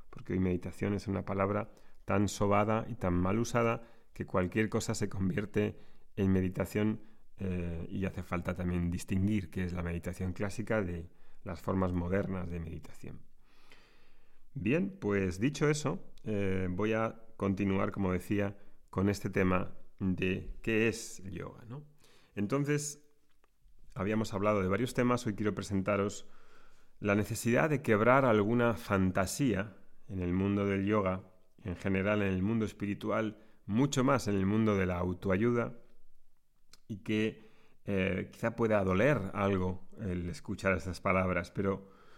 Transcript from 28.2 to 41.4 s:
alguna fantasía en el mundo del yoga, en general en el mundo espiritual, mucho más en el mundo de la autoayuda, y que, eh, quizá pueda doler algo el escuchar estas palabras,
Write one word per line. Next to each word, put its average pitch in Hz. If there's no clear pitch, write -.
alguna 117
fantasía 98
en 95
el 90
mundo 101
del 98
yoga, 95
en 87
general 101
en 95
el 92
mundo 110
espiritual, 104
mucho 131
más 135
en 101
el 98
mundo 107
de 95
la 90
autoayuda, 101
y 107
que, 107
eh, 95
quizá 113
pueda 107
doler 98
algo 92
el 90
escuchar 92
estas 85
palabras, 92